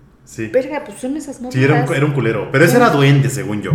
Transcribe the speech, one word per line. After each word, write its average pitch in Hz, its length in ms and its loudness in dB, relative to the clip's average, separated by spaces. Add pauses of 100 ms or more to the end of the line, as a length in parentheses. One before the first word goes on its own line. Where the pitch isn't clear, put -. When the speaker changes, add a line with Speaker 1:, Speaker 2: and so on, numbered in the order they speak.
(240)
Speaker 1:
Sí. 110 240 -12
Speaker 2:
Verga, 269 360 -2
pues - 140 -16
son 269 180 -8
esas 285 200 -12 (140)
Speaker 1:
Sí, 127 120 0
era 139 120 4
un, - 60 2
Speaker 2:
mamadas. 156 180 -4
Speaker 1:
era 147 80 0
un 147 60 -2
culero. 110 380 -2
Pero 135 140 4
ese 175 80 4
Speaker 2:
Sí. 240 80 4
Speaker 1:
era 233 100 4
duende, 139 400 4
según 101 320 -6
yo. 90 120 -2